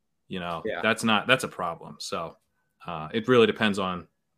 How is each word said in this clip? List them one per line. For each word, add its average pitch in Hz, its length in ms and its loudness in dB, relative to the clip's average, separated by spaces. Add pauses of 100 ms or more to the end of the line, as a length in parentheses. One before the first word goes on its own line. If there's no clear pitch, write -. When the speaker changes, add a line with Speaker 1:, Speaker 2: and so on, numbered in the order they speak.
(280)
Speaker 1:
you 95 120 -8
know, 85 260 -6
Speaker 2:
Yeah. 87 160 -6
Speaker 1:
that's 110 200 0
not, 110 240 2
that's 127 160 4
a 90 60 -4
problem. 82 520 -8
So, 85 360 -8 (500)
uh, 80 280 -8
it 110 140 -2
really 120 180 8
depends 104 320 0
on 90 280 -4 (320)